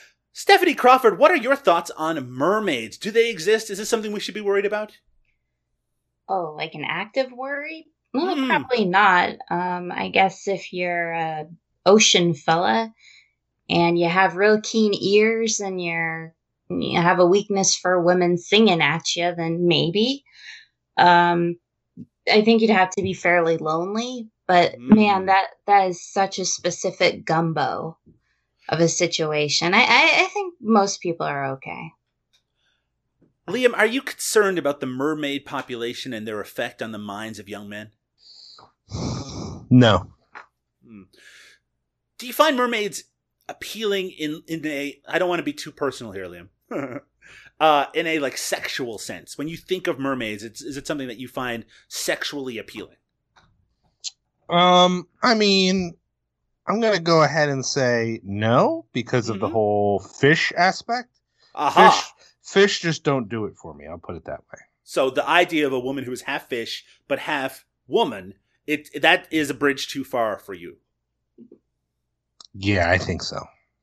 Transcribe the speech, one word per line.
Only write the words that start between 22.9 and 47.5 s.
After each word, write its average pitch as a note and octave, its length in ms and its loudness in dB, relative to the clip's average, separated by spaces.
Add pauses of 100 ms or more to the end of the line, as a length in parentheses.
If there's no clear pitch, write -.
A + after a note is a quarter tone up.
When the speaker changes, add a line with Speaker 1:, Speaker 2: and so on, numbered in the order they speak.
Speaker 2:
to G3 60 -2
be F#3 120 -2
fairly E3+ 420 2
lonely, G3+ 720 -4 (200)
but F3 240 4
Speaker 1:
Mm. B2+ 240 4
Speaker 2:
man, G3 300 4
that, F#3+ 200 2 (200)
that G3 220 4
is F3 160 -8
such G3 360 -4
a F3+ 40 -2
specific - 800 -2
gumbo D#3+ 720 -2 (720)
of D#3 120 0
a E3 80 4
situation. D#3+ 840 -2
I, A#3 80 4
I, D4+ 420 4
I F#4 80 -4
think G4 280 -6
most G#3 400 2
people E3 240 -6
are C#3 280 -4
okay. C3+ 400 -14 (1500)
Speaker 1:
Liam, A#3+ 320 0
are G#3+ 80 4
you B3 160 -2
concerned G3 560 0
about C#3+ 220 -2
the C3+ 60 -6
mermaid C#3 600 -4
population B2 640 -8
and G#2+ 140 -8
their G#2+ 140 -6
effect A#2+ 420 -8
on A2+ 80 -10
the G#2+ 80 -10
minds G#2 400 -10
of G2+ 100 -18
young G2+ 200 -14
men? G#2+ 220 -16 (1800)
Speaker 3:
No. A#2 400 6 (760)
Speaker 1:
Hmm. G#2+ 180 -20 (1160)
Do A#3+ 80 -14
you A#3+ 60 -14
find D4 240 2
mermaids A#3 480 -4 (440)
appealing G3+ 600 -6
in, D3+ 380 -8
in D#3+ 180 -8
a, C#3+ 400 -8
I D#3 120 -2
don't F3+ 100 0
wanna E3+ 160 -2
be C#3+ 80 -6
too D3 180 -14
personal B2+ 420 -8
here, F#2+ 140 -10
Liam, F2+ 760 -12 (300)
<laughs> - 300 -16